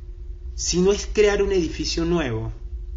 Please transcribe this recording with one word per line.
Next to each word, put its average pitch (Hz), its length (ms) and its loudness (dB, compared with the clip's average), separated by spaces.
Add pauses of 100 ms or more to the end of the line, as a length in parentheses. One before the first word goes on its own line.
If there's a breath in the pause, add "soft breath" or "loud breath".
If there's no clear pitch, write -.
(560)
si - 260 0
no 190 100 6
es 202 200 -2
crear 202 300 4
un 196 100 2
edificio 165 540 0
nuevo, 120 480 0 (440)